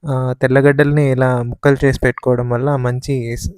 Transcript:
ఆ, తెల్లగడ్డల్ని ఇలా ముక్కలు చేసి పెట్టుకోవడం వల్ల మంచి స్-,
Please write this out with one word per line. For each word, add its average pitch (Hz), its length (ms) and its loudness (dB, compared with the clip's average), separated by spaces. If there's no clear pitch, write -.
ఆ, 127 280 -2
తెల్లగడ్డల్ని 139 760 2
ఇలా 127 320 0
ముక్కలు 127 420 0
చేసి 135 160 2
పెట్టుకోవడం 123 480 -2
వల్ల 127 280 -2
మంచి 123 600 -4
స్-, - 200 -8